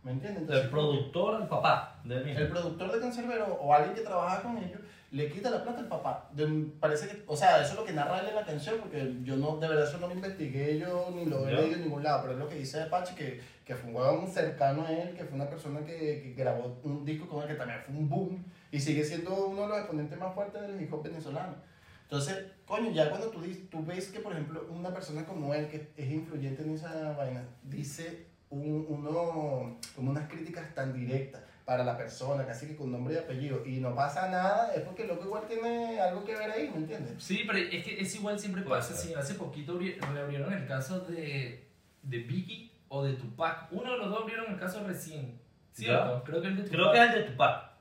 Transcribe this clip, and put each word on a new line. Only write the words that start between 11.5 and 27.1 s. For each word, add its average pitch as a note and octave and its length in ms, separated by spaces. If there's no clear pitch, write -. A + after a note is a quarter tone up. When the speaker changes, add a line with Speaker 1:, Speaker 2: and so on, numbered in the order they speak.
Speaker 2:
Ya. D3 80
Speaker 1:
leído D#3+ 180
en E3+ 60
ningún C#3+ 200
lado, C#3+ 180
pero B2+ 120
es B2+ 60
lo D3+ 80
que E3+ 80
dice D3 280
Apache, F3+ 320
que, B2 260
que B2 100
fue A#2+ 140
un A2+ 60
huevón D3 320
cercano D3+ 580
a E3 60
él, F3 240
que E3+ 80
fue C#3 120
una C#3 140
persona D3 340
que, E3 120
que B2 160
grabó B2 460
un C#3+ 200
disco D#3 240
con D3 140
él, D3+ 60
que D3+ 80
también A#2+ 280
fue C#3 120
un D3+ 120
boom, F3+ 380
y D3 80
sigue D3 240
siendo F3+ 440
uno G3 160
de G#3 60
los G#3 100
exponentes D3+ 400
más F#3 160
fuertes G3+ 260
del G3 180
hip D3+ 140
hop D3 100
venezolano. D#3+ 520
Entonces, D#3+ 420
coño, A3 240
ya D#3 180
cuando G#3+ 200
tú, F3 120
di-, F3+ 300
tú D#3 120
ves F#3 260
que, A3 100
por G3+ 140
ejemplo, C#3+ 360
una F3 240
persona D3+ 320
como D3+ 300
él, D3+ 120
que D3+ 300
es C#3 140
influyente D3 500
en D#3 140
esa D#3 380